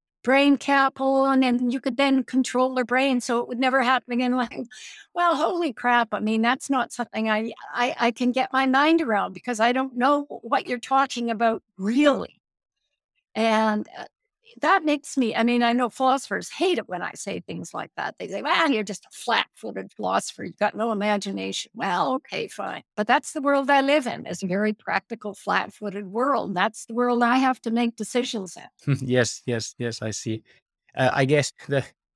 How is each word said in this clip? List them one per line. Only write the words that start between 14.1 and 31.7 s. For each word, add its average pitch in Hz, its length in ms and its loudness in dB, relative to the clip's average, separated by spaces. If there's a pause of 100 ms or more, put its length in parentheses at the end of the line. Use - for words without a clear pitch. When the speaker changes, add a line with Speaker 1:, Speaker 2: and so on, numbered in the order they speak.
Speaker 1:
that 339 220 4
makes 302 340 0
me, 233 180 2
I 226 80 2
mean, 240 180 4
I 233 120 2
know 247 160 2
philosophers 262 600 0
hate 359 300 0
it 202 100 -8
when 180 120 -6
I 175 140 -8
say 185 260 -8
things 175 320 -10
like 165 220 -10
that. - 220 -6
They 180 100 -10
say, 196 140 -8
"Well, 320 300 2
you're 214 120 0
just 196 220 -10
a - 60 -20
flat-footed 202 800 -4
philosopher. 196 520 -4
You've 170 120 -12
got 208 180 0
no 226 160 -2
imagination." 196 840 -4
Well, 196 400 0
okay, 156 320 -6
fine. 185 360 -10 (120)
But 214 120 -2
that's 285 260 2
the 311 80 -6
world 277 280 0
I 277 120 6
live 277 260 2
in, - 180 -8
is - 180 -8
a 190 40 -4
very 208 260 0
practical, 208 640 -6
flat-footed 202 720 -4
world. 208 480 -2
That's 202 300 -2
the 233 100 -14
world 247 280 2
I 240 140 2
have 262 260 0
to 226 80 -4
make 233 260 0
decisions 220 600 -6
in. - 440 -4
Speaker 2:
<laughs> 131 60 -6
Yes, 123 380 2
yes, 117 320 -4
yes, 120 240 -6
I 113 100 -6
see. 110 320 -6 (520)
Uh, 127 180 2
I 139 120 2
guess 143 260 2 (160)
the, 139 160 0 (320)